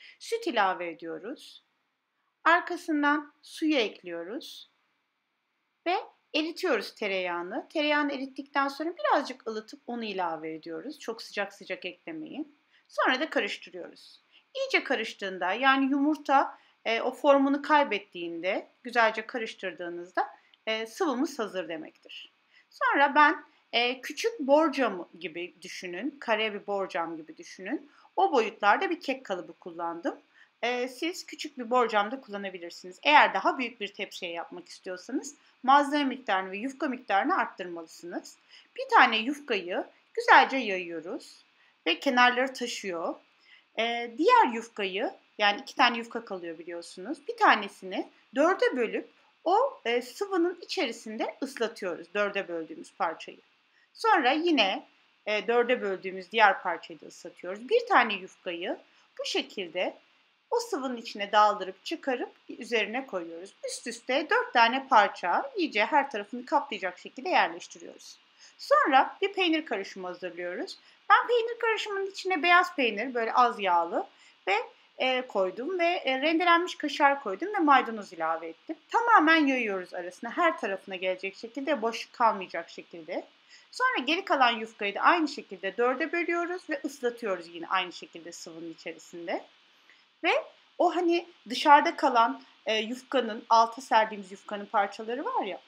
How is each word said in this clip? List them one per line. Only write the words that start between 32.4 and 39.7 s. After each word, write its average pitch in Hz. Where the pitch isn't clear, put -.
Eğer 240
daha 190
büyük 233
bir 202
tepsiye 190
yapmak 170
istiyorsanız 233
malzeme 285
miktarını 196
ve 196
yufka 269
miktarını 240
arttırmalısınız. 175
Bir 523
tane 240
yufkayı 220